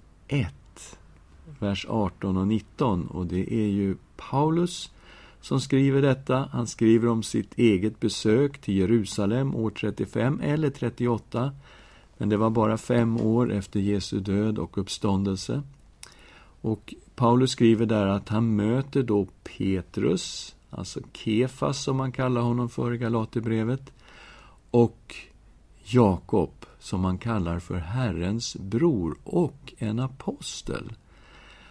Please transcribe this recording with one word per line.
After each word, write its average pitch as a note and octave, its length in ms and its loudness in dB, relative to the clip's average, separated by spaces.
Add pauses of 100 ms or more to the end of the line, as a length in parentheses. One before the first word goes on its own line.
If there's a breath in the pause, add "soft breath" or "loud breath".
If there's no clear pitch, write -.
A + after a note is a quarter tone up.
(280)
ett, - 720 -6 (600)
vers G2 300 -4
arton G2 480 -2
och F#2+ 120 2
nitton. G#2+ 580 -2
Och F2 200 -6
det F2+ 280 -4
är G#2+ 140 0
ju G2 280 0 (200)
Paulus D#3+ 720 -2 (500 loud breath)
som - 200 -2
skriver C3+ 420 2
detta. C3+ 500 0
Han A#2+ 140 -2
skriver A2+ 420 4
om A2+ 140 2
sitt - 360 -4
eget G#2+ 420 4
besök A#2 580 2
till G2 180 -2
Jerusalem G#2+ 800 2
år A2+ 160 -2
trettiofem A2 680 -2
eller D3+ 300 0
trettioåtta. A#2+ 800 -2 (640 loud breath)
Men G2+ 100 -2
det G#2 80 4
var A2 140 2
bara A2 280 2
fem A#2 420 2
år A2+ 320 2
efter G2+ 280 -2
Jesu G2+ 400 -2
död G#2 380 0
och - 200 -6
uppståndelse. G2 840 -2 (1000 loud breath)
Och - 340 -6 (200)
Paulus B2 360 4
skriver A2+ 360 4
där G#2+ 200 2
att G2 220 0
han A2 280 2
möter B2+ 460 0
då G#2 240 0 (180)
Petrus, - 1080 -4 (160)
alltså - 300 -10 (120)
Kefas B2+ 720 -2
som C3+ 140 -2
man C3 160 -4
kallar B2+ 280 0
honom A#2+ 280 0
för A#2+ 240 -4
i A#2+ 60 -4
Galaterbrevet, A2+ 920 -2 (800 loud breath)
och - 440 2 (720)
Jakob G2+ 640 4 (280)
som - 220 -4
man F#2 180 0
kallar F2+ 400 -2
för F2+ 180 -8
Herrens F#2+ 800 -4
bror G#2+ 680 0
och - 540 -4
en A2 220 -4
apostel. - 920 -8 (800 soft breath)